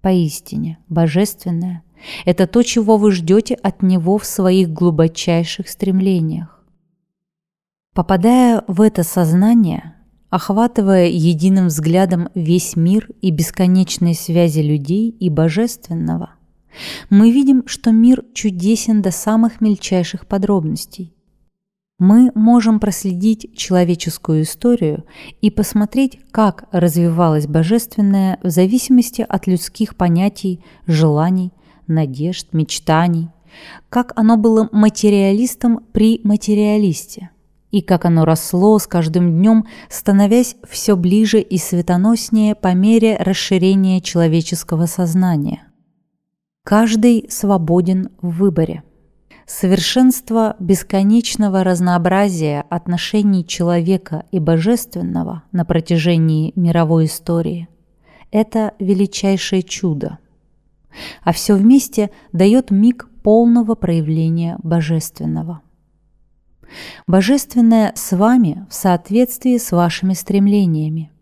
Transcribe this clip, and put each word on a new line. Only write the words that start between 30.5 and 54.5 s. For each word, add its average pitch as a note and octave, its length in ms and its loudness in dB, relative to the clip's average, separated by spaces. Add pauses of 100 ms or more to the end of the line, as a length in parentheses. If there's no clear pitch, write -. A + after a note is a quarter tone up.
желаний, E3 680 0 (340)
надежд, D#3+ 680 -4
мечтаний, E3 760 -2 (600)
как A#3+ 280 -4
оно A3+ 180 4
было A3 360 2
материалистом G#3+ 1200 0
при A3 320 2
материалисте, G#3 1040 -2 (400)
и G#3 120 0
как F3+ 240 0
оно E3 180 4
росло F3+ 540 2
с - 80 -4
каждым E3+ 520 0
днём, A3 280 4 (240)
становясь G3+ 680 2 (100)
всё - 300 -2
ближе G#3 440 2
и F#3 180 -4
светоноснее G#3 960 0
по F#3+ 180 -2
мере A3 460 2
расширения F#3+ 840 0
человеческого E3 840 -2
сознания. E3+ 840 -2 (960)
Каждый A3+ 640 2
свободен F#3 800 0 (100)
в E3+ 160 -6
выборе. E3 460 -2 (640)
Совершенство A3 1120 0
бесконечного G3 1040 0
разнообразия F3+ 1040 0
отношений F3 800 -2
человека F3 840 -2
и F#3+ 80 -4
божественного E3+ 1040 -2 (100)